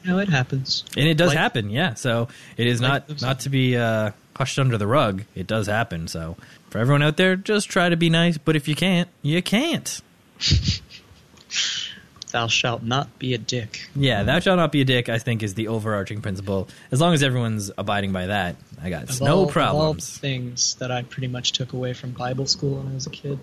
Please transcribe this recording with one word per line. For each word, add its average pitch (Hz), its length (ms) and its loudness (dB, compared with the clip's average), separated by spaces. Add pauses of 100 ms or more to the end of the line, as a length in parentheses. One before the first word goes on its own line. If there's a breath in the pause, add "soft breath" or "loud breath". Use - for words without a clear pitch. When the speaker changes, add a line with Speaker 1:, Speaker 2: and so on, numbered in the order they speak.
Speaker 1:
You 180 80 0
know, 190 80 2
it 202 100 -2
happens. 135 540 0 (120)
Speaker 2:
And 147 100 2
it 160 120 4
does 170 120 6
Speaker 1:
Life 151 80 2
Speaker 2:
happen, 139 300 0
yeah. 123 260 0
So 117 340 0 (280 loud breath)
it 117 100 2
is 120 140 2
Speaker 1:
life 127 80 2
Speaker 2:
not, 139 220 0
Speaker 1:
lives 147 120 -10
Speaker 2:
not 123 80 -2
Speaker 1:
on. 131 80 0
Speaker 2:
to 139 120 -6
be, 127 260 4
uh, 110 360 2 (240)
hushed 156 220 -2
under 127 200 2
the 101 80 0
rug. 107 380 2 (100)
It 92 120 -8
does 107 200 0
happen. 101 420 -2
So 82 280 -8 (340 loud breath)
for 104 80 -6
everyone 143 240 4
out 151 160 2
there, 185 180 4
just 208 320 -2
try 175 220 2
to 170 80 4
be 170 100 4
nice. 165 300 4
But 156 180 2
if 151 120 -2
you 147 60 0
can't, 175 340 2 (120)
you 160 220 0
can't. 269 580 -2 (400)
Speaker 1:
<laughs> - 400 2 (1500 loud breath)
Thou 117 160 0
shalt 117 360 0
not 127 360 -2
be 127 160 -2
a 117 40 -4
dick. 117 560 -8
Speaker 2:
Yeah, 127 280 2
"Thou 131 160 2
shalt 185 180 4
not 165 160 2
be 147 80 4
a 131 60 4
dick," 123 240 2
I 113 80 0
think, 113 240 -2
is 101 100 -4
the 107 160 -4
overarching 107 540 -2
principle. 98 440 -4 (240 loud breath)
As 127 80 0
long 170 140 4
as 143 100 4
everyone's 113 540 0
abiding 101 360 -2
by 92 140 -2
that, 95 300 -2 (260)
I 180 60 -6
got 165 220 -4
Speaker 1:
Of 127 100 -4
Speaker 2:
no 139 60 2
Speaker 1:
all, 143 60 4 (100)
of 180 60 4
all 143 40 -4
Speaker 2:
problems. 151 640 0
Speaker 1:
things 123 600 -4
that 123 140 -6
I 123 120 -2
pretty 127 260 -8
much 123 240 -4
took 135 220 -6
away 127 180 -4
from 123 200 -10
Bible 127 340 -4
school 139 320 -2
when 135 120 -8
I 135 40 -8
was 135 120 -8
a 151 40 -10
kid, 139 320 -8